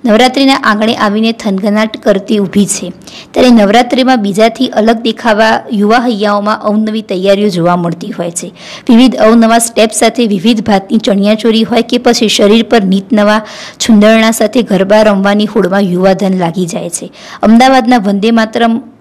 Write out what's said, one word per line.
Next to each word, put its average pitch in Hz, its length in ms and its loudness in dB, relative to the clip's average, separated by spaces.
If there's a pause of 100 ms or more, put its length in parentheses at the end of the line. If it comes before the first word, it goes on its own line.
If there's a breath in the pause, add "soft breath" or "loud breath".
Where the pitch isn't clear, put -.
નવરાત્રિના 254 480 2
આંગણે 220 420 -2
આવીને 214 360 -2
થનગનાટ 214 680 -4
કરતી 208 420 -2
ઊભી 196 260 0
છે, - 280 -10 (400 loud breath)
ત્યારે 254 160 2
નવરાત્રિમાં 240 680 2
બીજાથી 220 500 -2
અલગ 220 340 0
દેખાવા 220 720 -2
યુવા 208 260 0
હૈયાઓમાં 208 640 -2
અવનવી 214 420 -2
તૈયારીઓ 196 480 0
જોવા 175 260 0
મળતી 175 360 -6
હોય 175 200 -8
છે. - 220 -12 (360 loud breath)
વિવિધ 240 260 4
અવનવા 226 420 4
સ્ટેપ 226 340 0
સાથે 233 360 0
વિવિધ 208 400 0
ભાતની 202 300 0
ચણિયાચોળી 220 680 0
હોય 226 180 -2
કે 240 160 -4
પછી 240 300 0
શરીર 220 360 2
પર 226 200 0
નીત 190 300 -2
નવા 208 280 2 (360 loud breath)
છુંદરણા 220 540 4
સાથે 226 300 -2
ગરબા 208 400 2
રમવાની 208 440 0
હોડમાં 196 360 -2
યુવાધન 190 520 0
લાગી 180 320 -4
જાય 170 240 -10
છે. 180 220 -12 (300 loud breath)
અમદાવાદના 247 560 4
વંદે 202 340 -2
માતરમ 226 500 0 (200)